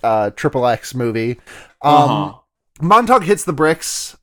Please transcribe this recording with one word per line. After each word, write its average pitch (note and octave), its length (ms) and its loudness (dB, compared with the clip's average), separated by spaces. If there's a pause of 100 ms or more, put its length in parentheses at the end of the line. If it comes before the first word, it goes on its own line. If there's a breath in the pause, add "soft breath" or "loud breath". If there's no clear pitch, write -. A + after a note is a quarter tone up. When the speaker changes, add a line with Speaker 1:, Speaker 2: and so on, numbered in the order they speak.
Speaker 1:
uh, A2 340 0
Triple C3+ 300 -2
X A#2+ 280 -4
movie. A#2 460 -4 (400 loud breath)
Um, D3 140 2
Speaker 2:
Uh-huh. A2 440 0 (420)
Speaker 1:
Montauk A3 420 4
hits F#3+ 220 0
the F3+ 80 -4
bricks. - 720 -2